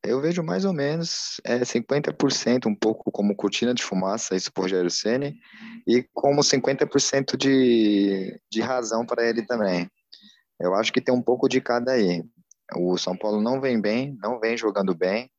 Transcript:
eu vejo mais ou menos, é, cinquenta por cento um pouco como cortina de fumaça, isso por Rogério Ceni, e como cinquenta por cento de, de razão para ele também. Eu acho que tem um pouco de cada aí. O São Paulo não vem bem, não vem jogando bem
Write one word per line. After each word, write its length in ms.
eu 180
vejo 220
mais 220
ou 80
menos, 680
é, 220
cinquenta 480
por 180
cento 380
um 60
pouco 360
como 240
cortina 380
de 100
fumaça, 520
isso 180
por 100
Rogério 280
Ceni, 440
e 260
como 300
cinquenta 420
por 160
cento 340
de, 1040
de 100
razão 420
para 240
ele 200
também. 420
Eu 160
acho 180
que 80
tem 120
um 80
pouco 280
de 100
cada 340
aí. 300
O 220
São 180
Paulo 260
não 200
vem 180
bem, 400
não 200
vem 180
jogando 380
bem 440